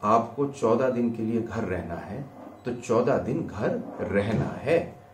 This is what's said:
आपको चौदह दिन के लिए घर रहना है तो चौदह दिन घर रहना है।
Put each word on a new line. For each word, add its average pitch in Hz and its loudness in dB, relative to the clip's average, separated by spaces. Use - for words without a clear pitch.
आपको 117 2
चौदह 123 2
दिन 120 2
के 110 -4
लिए 110 0
घर 107 -4
रहना 87 -4
है 101 -8
तो 120 -2
चौदह 120 2
दिन - -2
घर - -2
रहना 101 2
है। 156 2